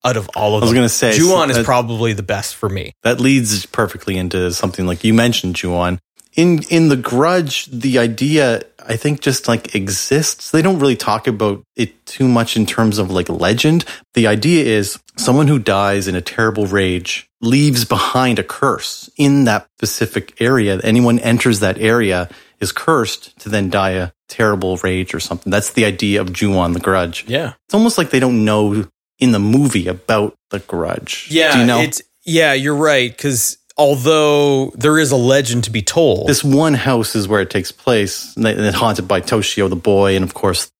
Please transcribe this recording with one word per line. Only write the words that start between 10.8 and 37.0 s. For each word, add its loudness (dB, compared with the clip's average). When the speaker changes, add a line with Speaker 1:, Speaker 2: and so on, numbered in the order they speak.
Speaker 2:
talk -4
about -2
it -6
too -2
much 2
in 2
terms 0
of, -2
like, -2
legend. 2
The 2
idea 2
is -2
someone 2
who 4
dies 0
in -2
a -4
terrible -2
rage -2
leaves 2
behind 0
a -2
curse -6
in 4
that 0
specific -6
area. 0
Anyone 4
enters 0
that 0
area 0
is -6
cursed -2
to -12
then 0
die 0
a -4
terrible 0
rage -4
or -4
something. -8
That's -2
the 2
idea -2
of -6
Ju-on, 0
The -4
Grudge. -2
Speaker 1:
Yeah. -4
Speaker 2:
It's -10
almost 2
like 0
they 2
don't 2
know 0
in 4
the 2
movie 2
about -2
The -8
Grudge. -8
Speaker 1:
Yeah, 2
Speaker 2:
Do 4
you 4
know? 2
Speaker 1:
it's, -4
yeah, 2
you're 0
right, 2
'cause -4
although 2
there 2
is 2
a 2
legend 2
to -6
be -4
told. 2
Speaker 2:
This 2
one 2
house -2